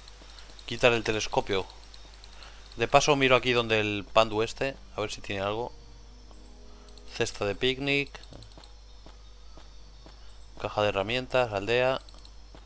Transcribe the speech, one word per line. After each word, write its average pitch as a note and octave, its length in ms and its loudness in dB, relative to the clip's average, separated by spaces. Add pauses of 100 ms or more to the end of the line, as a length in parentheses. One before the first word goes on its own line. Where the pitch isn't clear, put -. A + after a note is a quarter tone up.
(640)
quitar A#2+ 280 6
el A2+ 100 2
telescopio. G#2 640 0 (1120)
De A#2 100 2
paso C#3+ 280 6
miro C3+ 200 6
aquí B2 180 4
donde A2+ 260 4
el G#2 320 0
pandu G#2+ 300 6
este, C3+ 340 -2 (200)
a G2+ 60 -2
ver G#2 100 -2
si A2 100 -8
tiene G2+ 200 -4
algo. G#2 300 -2 (1400)
Cesta - 320 -2
de G2+ 100 2
picnic. C#3 560 0 (2500)
Caja G#2+ 220 0
de G#2 80 6
herramientas, A#2 640 2
aldea. A#2+ 480 2 (640)